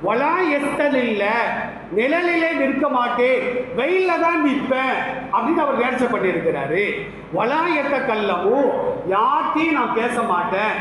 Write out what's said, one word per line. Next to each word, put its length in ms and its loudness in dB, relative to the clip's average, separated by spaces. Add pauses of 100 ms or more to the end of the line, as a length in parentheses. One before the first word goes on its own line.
"வலா 300 0 (180)
யஸ்தலில்ல, 720 0 (720)
நிழலிலே 560 2
நிற்க 360 0
மாட்டேன், 540 2 (340)
வெயில்ல 440 2
தான் 260 2
நிற்பேன்" 520 0 (340)
அப்படின்னு 320 2
அவர் 140 0
நேர்ச்சை 280 0
பண்ணியிருக்கிறாரு. 800 0 (500)
"வலா 260 0 (160)
யத்தகல்லமு, 800 0 (520)
யார்கிட்டயும் 640 2
நான் 220 0
பேச 280 0
மாட்டேன் 580 0